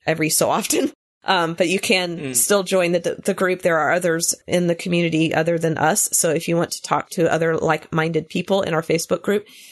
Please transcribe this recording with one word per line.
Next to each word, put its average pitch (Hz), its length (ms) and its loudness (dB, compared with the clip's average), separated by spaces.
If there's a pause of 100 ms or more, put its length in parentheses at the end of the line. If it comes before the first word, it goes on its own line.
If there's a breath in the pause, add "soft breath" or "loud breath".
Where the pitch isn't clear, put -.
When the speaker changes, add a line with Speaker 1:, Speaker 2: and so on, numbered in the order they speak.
Speaker 1:
every 160 240 0
so - 180 2
often. 214 420 0 (380)
Um, 170 260 0
but 175 140 0
you 185 120 0
can 180 380 0
Speaker 2:
Mm. 135 180 -6
Speaker 1:
still 202 260 2
join 180 300 0
the, 170 320 -2
the 196 100 0
group. 180 280 -2
There 165 160 2
are 147 140 2
others 170 420 0 (120)
in 175 220 2
the 165 80 0
community 165 580 0
other 165 240 0
than 165 180 0
us. 160 360 2
So - 180 0
if 160 160 -2
you 170 100 0
want 170 140 0
to - 120 -8
talk - 280 -4
to 165 200 2
other 165 280 0
like-minded 160 720 -2
people 190 340 0
in 165 120 -4
our 156 80 0
Facebook 170 400 -2
group, 208 220 -2 (280 loud breath)